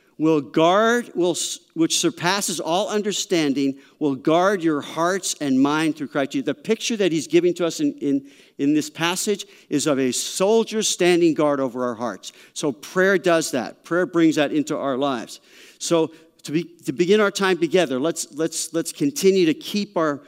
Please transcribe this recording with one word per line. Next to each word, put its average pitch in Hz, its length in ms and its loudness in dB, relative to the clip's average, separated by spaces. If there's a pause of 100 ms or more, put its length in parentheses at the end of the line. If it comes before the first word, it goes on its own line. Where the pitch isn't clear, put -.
(160)
will 156 240 2
guard, 202 760 2
will 175 160 2
s-, - 260 -6 (160)
which 160 240 0
surpasses 175 640 -2
all 175 280 -2
understanding, 156 880 -2 (220)
will 143 160 0
guard 175 480 2
your 156 180 0
hearts 170 600 -4
and 135 200 2
mind 151 360 2
through 139 100 -8
Christ 139 260 -2
Jesus. 135 140 -4
The - 80 0
picture 226 420 -4
that 190 140 2
he's 156 160 -2
giving 175 280 0
to 175 120 -2
us 160 140 -6
in, 143 140 0
in, 139 360 -4 (280)
in 143 160 0
this 151 140 -2
passage 185 560 -2 (240)
is 147 200 -2
of 139 100 2
a 131 140 0
soldier 214 720 0
standing 175 500 2
guard 147 240 2
over 123 260 -4
our 120 120 -2
hearts. 113 360 -8 (200)
So 156 180 -4
prayer 185 480 0
does 165 320 2
that. - 320 -6
Prayer 175 240 0
brings 160 300 2
that 143 160 2
into 147 240 -2
our 135 200 -4
lives. 127 440 -4 (400)
So 160 320 0 (320)
to 147 80 -10
be, 170 100 0 (220)
to 160 80 -4
begin 180 280 4
our 196 120 2
time 185 260 2
together, 156 400 2
let's, 160 340 -4
let's, 160 400 -4
let's 165 200 -4
continue 185 540 2
to 156 80 2
keep 202 420 -6
our, 151 320 -2